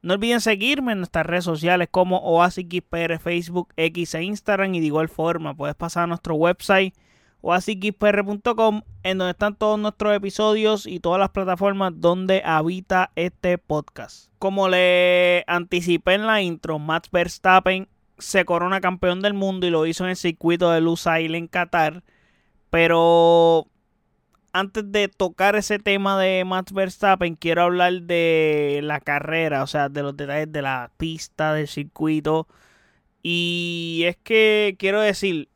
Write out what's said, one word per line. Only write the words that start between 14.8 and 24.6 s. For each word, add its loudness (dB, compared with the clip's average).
anticipé 0
en -2
la 0
intro, -6
Max -4
Verstappen 2
se 0
corona 0
campeón 0
del 0
mundo -2
y 0
lo 2
hizo -4
en -2
el -4
circuito 0
de 4
Lusail 0
en -6
Qatar, -2
pero 6
antes -4